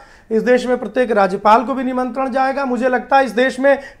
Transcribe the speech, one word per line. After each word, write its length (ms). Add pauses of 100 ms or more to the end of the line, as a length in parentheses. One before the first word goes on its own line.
(300)
इस 120
देश 240
में 120
प्रत्येक 320
राज्यपाल 540
को 100
भी 100
निमंत्रण 460
जाएगा। 340
मुझे 240
लगता 300
है 60
इस 60
देश 300
में 180 (220)